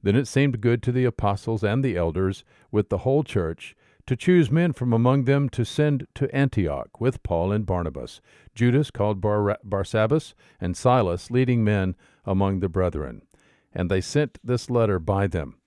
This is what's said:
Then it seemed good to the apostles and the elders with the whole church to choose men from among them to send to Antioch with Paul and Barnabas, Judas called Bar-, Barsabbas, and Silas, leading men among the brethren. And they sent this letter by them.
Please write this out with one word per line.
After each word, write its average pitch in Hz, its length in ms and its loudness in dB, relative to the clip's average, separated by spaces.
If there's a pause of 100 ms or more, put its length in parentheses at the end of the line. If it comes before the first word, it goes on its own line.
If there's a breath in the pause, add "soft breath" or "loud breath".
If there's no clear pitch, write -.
Then 101 140 2
it 131 140 0
seemed 135 320 2
good 117 220 2
to 123 100 -2
the 127 100 0
apostles 107 580 -2
and 110 220 0
the 110 140 -2
elders 87 480 -2 (260 soft breath)
with 104 160 0
the 98 120 -2
whole 139 240 0
church - 520 -6 (300 soft breath)
to 127 120 -2
choose 175 340 4
men 160 220 2
from 123 180 -2
among 123 320 4
them 139 240 2
to 120 160 -2
send 147 500 0
to - 220 -4
Antioch 92 640 -2
with 123 240 -2
Paul 90 300 0
and 107 120 -2
Barnabas, 82 540 -6 (340 soft breath)
Judas 123 380 2
called 104 300 -2
Bar-, 104 420 0
Barsabbas, 107 720 -2 (260 soft breath)
and 90 160 -4
Silas, 110 560 0
leading 123 320 2
men 98 320 0 (300 soft breath)
among 98 340 0
the 95 80 -2
brethren. 80 540 -2 (520 soft breath)
And 87 160 -2
they 95 120 2
sent - 420 -2
this 120 260 -4
letter 113 300 2
by 98 280 0
them. 78 280 -4 (120)